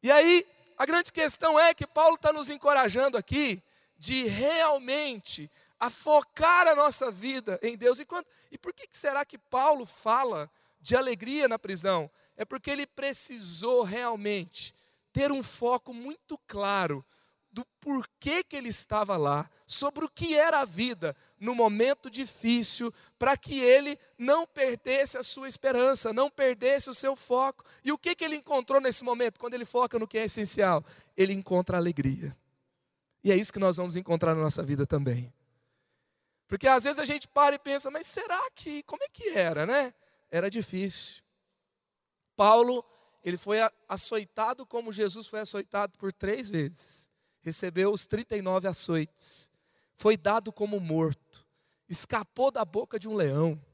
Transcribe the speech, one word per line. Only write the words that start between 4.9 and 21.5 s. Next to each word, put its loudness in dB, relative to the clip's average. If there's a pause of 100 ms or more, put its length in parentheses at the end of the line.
a -2
focar 4
a 6
nossa 2
vida -6
em -4
Deus. 2
E -12
quando, -10 (240)
e -20
por -12
que -18
que -20
será -4
que -18
Paulo 0
fala -2 (300)
de -2
alegria 0
na 0
prisão? -2 (260)
É -8
porque -10
ele -4
precisou -4
realmente -6 (380)
ter 2
um -2
foco -4
muito -14 (100)
claro -4 (460)
do -12 (160)
porquê -6
que -12
ele -10
estava -4
lá, -2 (160)
sobre -4
o -8
que -2
era 4
a 0
vida -6 (220)
no -6